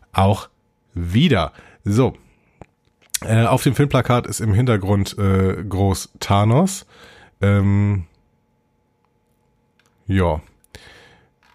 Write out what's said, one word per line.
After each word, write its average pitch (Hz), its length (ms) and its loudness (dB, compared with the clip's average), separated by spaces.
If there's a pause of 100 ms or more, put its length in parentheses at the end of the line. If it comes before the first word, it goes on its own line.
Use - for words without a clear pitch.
(120)
auch 95 380 0 (440)
wieder. 87 580 0 (320)
So. 104 300 0 (1080)
Äh, 113 240 2
auf 131 180 0
dem 135 120 0
Filmplakat 123 520 0
ist - 120 -8
im 113 140 0
Hintergrund, 101 680 0
äh, 95 440 0
groß 95 560 -2
Thanos. 117 640 0 (560)
Ähm, 101 640 2 (2000)
ja. 87 340 0 (1120)